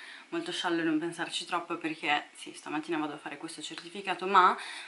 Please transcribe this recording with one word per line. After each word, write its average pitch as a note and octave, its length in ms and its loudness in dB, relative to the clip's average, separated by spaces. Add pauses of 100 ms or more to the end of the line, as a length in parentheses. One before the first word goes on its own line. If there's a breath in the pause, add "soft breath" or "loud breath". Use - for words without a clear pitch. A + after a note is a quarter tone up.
(300 loud breath)
molto E3+ 200 -4
sciallo E3+ 300 0
e E3 40 0
non D#3+ 140 4
pensarci E3+ 460 -4
troppo, E3+ 320 -4
perché D#3 580 0
sì, - 200 -14
stamattina D#3 420 -6
vado D3+ 180 -2
a D3+ 40 -12
fare C#3+ 180 -10
questo D#3+ 240 -12
certificato, F3+ 680 -6
ma G3 300 10 (320 loud breath)